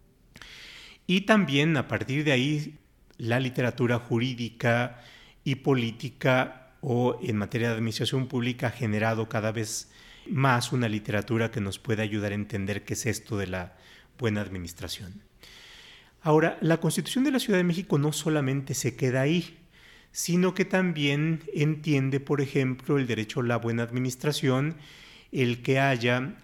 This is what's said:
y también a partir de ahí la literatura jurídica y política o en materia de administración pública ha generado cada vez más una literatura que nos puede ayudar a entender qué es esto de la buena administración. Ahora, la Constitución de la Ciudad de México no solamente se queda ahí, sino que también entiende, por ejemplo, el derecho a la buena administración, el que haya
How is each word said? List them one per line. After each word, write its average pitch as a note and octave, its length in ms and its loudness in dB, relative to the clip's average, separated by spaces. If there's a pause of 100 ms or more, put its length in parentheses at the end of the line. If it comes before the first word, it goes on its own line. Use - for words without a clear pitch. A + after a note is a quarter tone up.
(1080)
y F#3 120 4
también D#3+ 560 4
a A#2 100 0
partir B2+ 380 -2
de D3 80 4
ahí D3 460 0 (380)
la A#2+ 220 0
literatura B2 580 0
jurídica A#2+ 1000 -2 (460)
y C#3 100 0
política B2+ 1300 0
o B2 420 2
en G#2+ 140 0
materia A2+ 320 0
de A2+ 60 0
administración A#2 520 -2
pública B2 400 -2
ha A2+ 40 -2
generado A2 580 0
cada A2 240 -2
vez G#2+ 360 -6 (400)
más C3 440 2
una A#2+ 160 0
literatura G#2+ 600 -2
que A2 120 -4
nos G2 180 -4
puede A2 220 -2
ayudar G#2 320 -2
a - 20 -4
entender G2+ 480 -4
qué G#2+ 120 -6
es - 100 -6
esto G#2+ 320 -4
de G2 100 -2
la F#2 300 -8 (420)
buena G#2+ 220 0
administración. F#2 800 -10 (1000)
Ahora, D#3 400 4
la E3 220 2
Constitución F#3 420 0
de D4 80 2
la C4 80 2
Ciudad G#3 180 2
de F3+ 60 4
México F3 340 0
no D3 140 2
solamente C#3 640 -2
se B2 240 -2
queda C3 240 2
ahí, E3 360 0 (540)
sino F3+ 420 2
que F#3 120 0
también D#3+ 760 0 (100)
entiende, D3 640 2
por C#3+ 220 0
ejemplo, C3+ 560 0
el C3 100 0
derecho A2 320 -4
a B2+ 40 0
la A#2+ 120 2
buena A#2 280 0
administración, C3 920 0 (560)
el A#2+ 300 0
que C3+ 180 2
haya B2+ 640 2